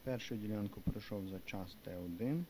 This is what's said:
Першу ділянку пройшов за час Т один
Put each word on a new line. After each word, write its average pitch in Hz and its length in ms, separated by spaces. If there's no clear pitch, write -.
Першу 127 320
ділянку 104 460
пройшов 101 460
за 95 120
час 95 440
Т 90 140
один 110 520